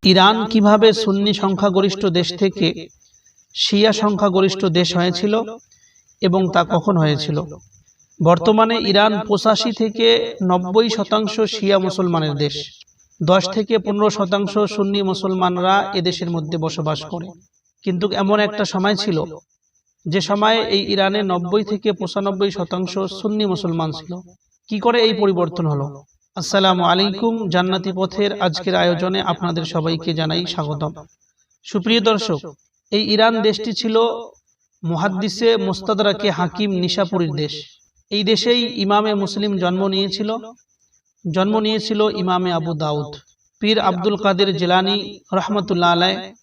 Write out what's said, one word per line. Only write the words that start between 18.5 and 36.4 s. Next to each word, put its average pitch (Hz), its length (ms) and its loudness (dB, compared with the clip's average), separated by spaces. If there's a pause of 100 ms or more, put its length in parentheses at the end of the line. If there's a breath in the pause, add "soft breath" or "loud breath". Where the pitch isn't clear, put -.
সময় 190 320 0
ছিল 170 220 -2 (880)
যে 175 140 0
সময়ে 208 480 2
এই 196 220 0
ইরানে 196 320 2
নব্বই 185 420 0
থেকে 208 280 -2
পঁচানব্বই 196 580 -2
শতাংশ 180 420 -4 (200)
সুন্নি 214 340 -2
মুসলমান 165 460 -2
ছিল। - 200 -12 (560)
কি 214 100 -4
করে 233 220 2
এই 220 140 4
পরিবর্তন 175 520 0
হলো? 143 200 -2 (500)
আসসালামু 190 480 2
আলাইকুম। 196 500 0 (140)
জান্নাতি 185 440 0
পথের 190 380 -2 (100)
আজকের 180 360 -2
আয়োজনে 180 460 0
আপনাদের 170 420 -2
সবাইকে 165 500 -4
জানাই 160 320 -2
স্বাগতম। 151 460 -6 (760)
সুপ্রিয় 220 340 0
দর্শক, 208 400 0 (520)
এই 208 160 0
ইরান 220 320 4
দেশটি 220 320 -2
ছিল 220 240 -2 (840)
মুহাদ্দিসে 190 760 0
মুস্তাদরাকে 196 720 0
হাকিম 180 480 -2